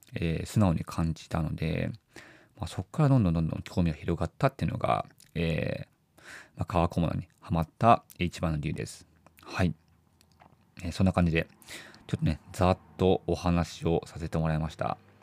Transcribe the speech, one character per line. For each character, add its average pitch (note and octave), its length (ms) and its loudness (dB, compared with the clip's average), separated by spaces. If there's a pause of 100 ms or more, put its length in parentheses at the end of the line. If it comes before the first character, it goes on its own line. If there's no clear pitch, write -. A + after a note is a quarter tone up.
(160)
え E2 280 -2
ー、 - 40 -8
素 - 120 2
直 F#2 140 6
に - 100 -2
感 E2 300 -2
じ - 160 -12
た E2 120 -2
の D#2 140 -2
で、 D#2+ 360 -2 (680)
ま G#2 60 -8
あ、 F2 40 -6
そ - 140 -6
っ - 100 -8
か D#3 120 0
ら C#3 60 4
ど C3+ 100 6
ん G#2+ 40 6
ど F2 80 4
ん - 20 2
ど E2 80 2
ん D#2+ 60 0
ど - 80 -2
ん - 60 -6
興 - 220 -2
味 E2 80 4
が D2 60 -6
広 E2+ 220 -2
が E2+ 60 0
っ - 100 -6
た C#3 120 0
っ - 60 0
て - 120 -4
い - 20 0
う - 40 -2
の - 60 -4
が、 - 280 0 (300)
え E2 500 -2
ー、 - 360 -20 (360)
ま E2 60 -4
あ、 - 20 -2
革 E2+ 240 0
小 - 120 -2
物 D#2+ 120 0
に F2+ 140 -6 (120)
ハ - 120 -8
マ E2 100 2
っ D#2 160 -4
た - 260 6 (140)
一 F2 240 -4
番 D#2+ 100 0
の D2+ 60 -2
理 D2 120 -4
由 - 40 -4
で - 120 -6
す。 - 200 -18 (380)
は - 200 -2
い。 F2 100 2 (1080)
え E2+ 80 -6
ー、 - 20 -8
そ G2 120 0
ん F#2+ 40 6
な F2+ 60 4
感 F2+ 120 4
じ E2 60 2
で、 E2 160 0 (600)
ち - 80 -2
ょ - 20 -10
っ - 20 -10
と D#3 60 -2
ね、 D2+ 140 0 (120)
ざ F2+ 200 4
っ - 60 2 (200)
と F#2+ 300 4
お E2+ 80 0
話 E2+ 500 -2
を E2 200 2
さ - 140 -16
せ E2 80 -8
て E2 100 -4
も D#2+ 100 0
ら D#2+ 80 0
い D#2 40 -2
ま D#2+ 120 -4
し - 40 -16
た。 - 220 -4 (260)